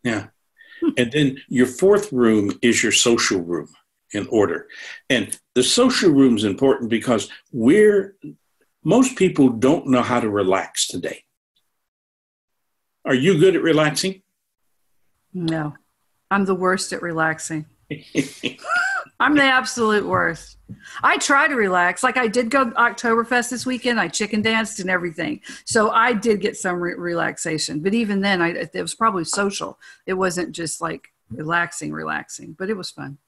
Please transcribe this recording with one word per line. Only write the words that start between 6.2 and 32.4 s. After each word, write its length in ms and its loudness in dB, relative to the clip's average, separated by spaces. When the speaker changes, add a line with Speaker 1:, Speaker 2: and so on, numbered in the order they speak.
Speaker 1:
is 80 0
important 460 2
because 380 0
we're, 640 4
most 320 4
people 340 4
don't 380 2
know 140 4
how 180 0
to 100 -2
relax 560 0
today. 380 -10
Are 100 0
you 240 2
good 180 6
at 60 0
relaxing? 600 0
Speaker 2:
No. 400 -4
I'm 140 2
the 100 2
worst 380 -2
at 100 -8
relaxing. 640 -4
Speaker 1:
<laughs> 1300 -6
Speaker 2:
I'm 140 4
the 80 6
absolute 640 2
worst. 520 -2
I 140 4
try 320 2
to 60 0
relax. 500 2
Like, 140 0
I 100 0
did 220 -2
go 160 2
Oktoberfest 840 0
this 160 -8
weekend. 320 -2
I 100 -2
chicken 340 -4
danced 360 -2
and 120 -6
everything. 500 -4
So 260 2
I 220 2
did 280 0
get 160 -4
some 240 -4
re-, 140 -6
relaxation. 840 -6
But 140 -2
even 260 0
then, 220 0
I, 80 0
it 240 -8
was 200 -8
probably 300 -2
social. 540 -6
It 80 -4
wasn't 380 -2
just, 280 -10
like, 280 -8
relaxing, 640 -6
relaxing. 640 -10